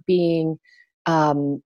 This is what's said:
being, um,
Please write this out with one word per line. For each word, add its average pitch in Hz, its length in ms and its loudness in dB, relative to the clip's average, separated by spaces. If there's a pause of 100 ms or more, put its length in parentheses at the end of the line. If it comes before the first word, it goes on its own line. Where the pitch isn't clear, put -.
being, 165 540 0 (480)
um, 147 640 0